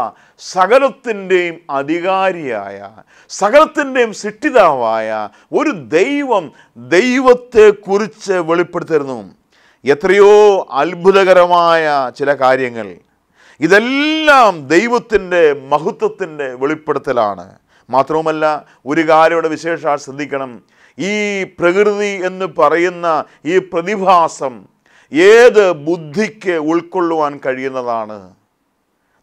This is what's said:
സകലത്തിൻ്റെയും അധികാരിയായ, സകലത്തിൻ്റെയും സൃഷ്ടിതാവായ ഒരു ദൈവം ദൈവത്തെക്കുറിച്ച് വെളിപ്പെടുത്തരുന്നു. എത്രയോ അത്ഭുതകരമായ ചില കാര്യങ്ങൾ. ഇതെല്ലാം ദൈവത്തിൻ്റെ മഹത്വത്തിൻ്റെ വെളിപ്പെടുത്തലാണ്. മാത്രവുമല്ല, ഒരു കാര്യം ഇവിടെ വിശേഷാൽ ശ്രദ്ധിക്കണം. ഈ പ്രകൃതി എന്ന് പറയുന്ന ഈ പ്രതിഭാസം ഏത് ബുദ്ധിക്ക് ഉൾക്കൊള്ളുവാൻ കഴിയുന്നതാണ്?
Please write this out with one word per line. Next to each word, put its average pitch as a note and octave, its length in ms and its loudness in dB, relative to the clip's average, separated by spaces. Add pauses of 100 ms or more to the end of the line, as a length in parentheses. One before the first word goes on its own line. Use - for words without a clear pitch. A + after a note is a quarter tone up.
(540)
സകലത്തിൻ്റെയും F#3+ 1040 0 (220)
അധികാരിയായ, D#3+ 1000 -4 (540)
സകലത്തിൻ്റെയും C4 840 0 (120)
സൃഷ്ടിതാവായ D3+ 840 0 (520)
ഒരു D4+ 120 -2 (280)
ദൈവം B3+ 440 -2 (540)
ദൈവത്തെക്കുറിച്ച് A3 1400 2 (140)
വെളിപ്പെടുത്തരുന്നു. D#3 720 -4 (640)
എത്രയോ F#3+ 460 4 (500)
അത്ഭുതകരമായ F3 1040 2 (340)
ചില C#3 120 -2 (120)
കാര്യങ്ങൾ. B2+ 440 0 (760)
ഇതെല്ലാം C4 920 2 (220)
ദൈവത്തിൻ്റെ G3 680 0 (300)
മഹത്വത്തിൻ്റെ D#3+ 720 -6 (160)
വെളിപ്പെടുത്തലാണ്. C3+ 840 -4 (420)
മാത്രവുമല്ല, D#3 560 -2 (460)
ഒരു D#3+ 200 0
കാര്യം D#3+ 280 4
ഇവിടെ D#3+ 180 -2
വിശേഷാൽ D3+ 500 -4
ശ്രദ്ധിക്കണം. C3+ 460 -10 (460)
ഈ F3+ 140 -6 (480)
പ്രകൃതി G3+ 520 0 (180)
എന്ന് F#3 160 -8 (140)
പറയുന്ന E3+ 460 0 (460)
ഈ - 20 -2 (180)
പ്രതിഭാസം F3 840 -2 (720)
ഏത് A3 340 6 (220)
ബുദ്ധിക്ക് F3+ 680 -6 (160)
ഉൾക്കൊള്ളുവാൻ E3 640 -2 (120)
കഴിയുന്നതാണ്? B2 760 -6 (1040)